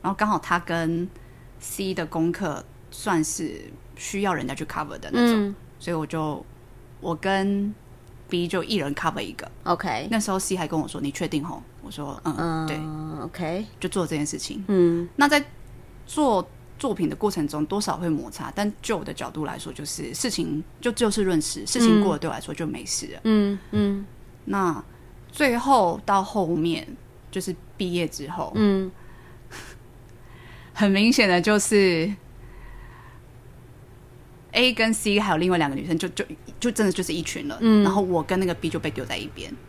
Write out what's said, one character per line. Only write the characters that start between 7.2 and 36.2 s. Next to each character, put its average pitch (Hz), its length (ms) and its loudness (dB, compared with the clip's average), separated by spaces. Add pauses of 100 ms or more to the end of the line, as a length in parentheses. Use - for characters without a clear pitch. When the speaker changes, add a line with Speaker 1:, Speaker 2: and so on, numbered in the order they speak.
Speaker 1:
B 175 180 0
就 170 160 -2
一 226 140 -2
人 143 180 -2
cover 160 260 -2
一 92 120 -8
个。 - 180 -12 (140)
Speaker 2:
OK。 175 440 -2
Speaker 1:
那 220 120 0
时 214 100 -2
候 190 80 0
C 190 180 -2
还 165 120 -4
跟 160 100 -2
我 151 80 -2
说 - 160 -10
：“你 143 80 -2
确 160 160 -4
定 147 180 -2
吼？” - 160 -10 (220)
我 - 80 -14
说 143 340 -10
：“嗯， 160 140 -2
Speaker 2:
嗯， 160 300 -2
Speaker 1:
对。” 147 100 -4 (460)
Speaker 2:
OK。 175 420 -6 (140)
Speaker 1:
就 185 80 -4
做 180 180 -2
这 160 80 -4
件 147 100 -2
事 - 140 -6
情。 - 300 -8
Speaker 2:
嗯。 175 480 4
Speaker 1:
那 285 120 6
在 294 160 4 (640)
做 233 420 2 (300)
作 233 160 0
品 165 140 0
的 156 80 -4
过 214 120 2
程 160 200 0
中， 151 180 -2
多 196 140 -2
少 208 160 -2
会 170 120 -2
摩 143 220 -2
擦， - 240 -10
但 208 260 0
就 220 160 -2
我 151 80 -6
的 - 80 -10
角 127 160 -8
度 151 160 -6
来 - 140 -6
说， - 140 -12
就 156 120 -12
是 147 300 -8
事 240 160 -2
情 165 320 -2 (180)
就 240 120 0
就 226 180 2
事 208 140 2
论 170 180 2
事， - 240 -6
事 - 140 0
情 220 200 8
过 196 120 4
了， 147 60 -2
Speaker 2:
嗯。 - 20 -6
Speaker 1:
对 165 100 -2
我 - 40 -4
来 - 60 -8
说 160 140 -8
就 165 100 -4
没 - 220 -6
事 - 280 -4
了。 - 100 -14
Speaker 2:
嗯， 208 340 4 (140)
嗯。 202 340 0 (380)
Speaker 1:
那 190 360 0 (520)
最 254 260 4
后 240 480 4
到 196 160 4
后 196 240 0
面， 165 400 0 (460)
就 190 80 -4
是 180 140 -4 (220)
毕 180 160 -2
业 175 140 0
之 151 240 -8
后， 175 240 -6
Speaker 2:
嗯。 196 340 4 (640)
Speaker 1:
<laughs> - 100 -14 (1120)
很 208 180 4
明 208 200 6
显 214 160 6
的 180 120 6
就 208 180 4
是， 190 500 4 (2500)
A 247 200 4
跟 226 220 2
C 208 240 2
还 202 140 2
有 156 40 4
另 180 140 4
外 175 80 4
两 147 100 2
个 135 60 -4
女 139 100 -4
生 165 140 0
就， 185 120 -2
就， - 140 -6 (360)